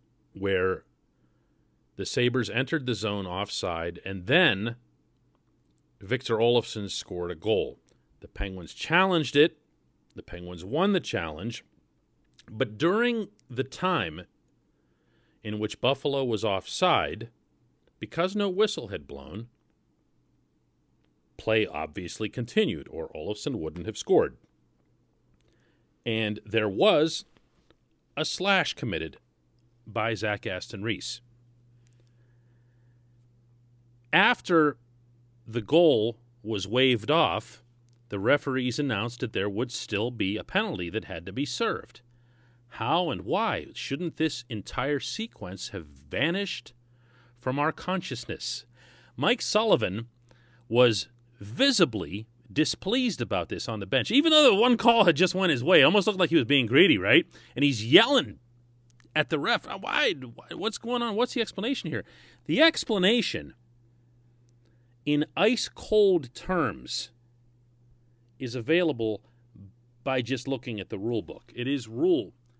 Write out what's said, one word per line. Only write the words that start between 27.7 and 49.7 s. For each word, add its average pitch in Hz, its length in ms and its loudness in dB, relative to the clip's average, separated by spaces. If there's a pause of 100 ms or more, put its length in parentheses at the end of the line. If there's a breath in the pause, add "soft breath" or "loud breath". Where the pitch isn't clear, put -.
a 151 80 -2
slash 190 500 0
committed 80 420 -4 (720)
by 113 280 -2
Zach 104 320 -2
Aston-Reese. 98 720 -6 (3000 soft breath)
After 170 640 4 (720)
the 113 160 -6
goal 117 560 4 (240)
was 101 260 0
waved 120 420 4
off, 113 520 0 (480)
the 101 80 -4
referees 127 600 0
announced 120 420 -2
that 120 120 -4
there 101 160 -2
would 113 240 -4
still 107 380 -2
be 104 260 -2
a 90 80 -6
penalty 131 460 -4
that 101 140 -4
had 85 220 -10
to 95 60 -10
be 135 140 -4
served. - 560 -6 (720 soft breath)
How 160 340 0
and 92 140 -4
why? 135 500 -2
Shouldn't 156 440 -6
this - 320 -4
entire 127 520 -6
sequence - 680 -10
have 82 180 -10
vanished 147 840 -6 (640 soft breath)
from 131 200 -4
our 151 140 0
consciousness? - 920 -6 (500 soft breath)
Mike 196 260 0
Sullivan 120 680 0 (600 soft breath)